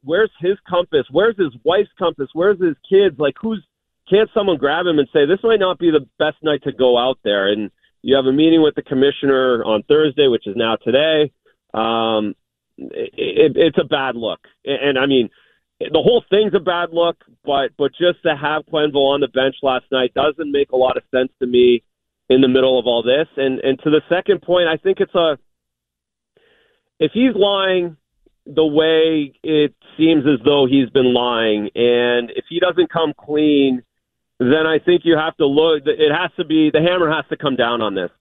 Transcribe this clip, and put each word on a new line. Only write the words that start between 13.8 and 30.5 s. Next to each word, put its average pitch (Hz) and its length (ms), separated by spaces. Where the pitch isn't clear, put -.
bad 135 280
look. 107 240
And, 135 240
and, 131 100
I 135 60
mean, 131 240
the - 220
whole 233 280
thing's 202 260
a 196 40
bad 175 320
look, 170 260
but, 139 340
but 139 140
just 175 320
to 156 120
have 151 300
Quenneville 143 480
on 143 80
the 135 60
bench 131 340
last 127 300
night 131 220
doesn't 147 380
make 139 200
a 127 60
lot 127 200
of - 140
sense 127 180
to 131 80
me 123 360
in 131 120
the 135 60
middle 131 320
of 113 60
all 117 180
this. 139 240
And, 135 220
and 135 240
to 156 60
the 151 200
second 180 320
point, 175 260
I 160 100
think 190 240
it's 185 140
a, 160 220
if 156 140
he's 240 220
lying 185 640
the 156 200
way 160 680
it 151 300
seems 156 280
as 139 200
though 143 200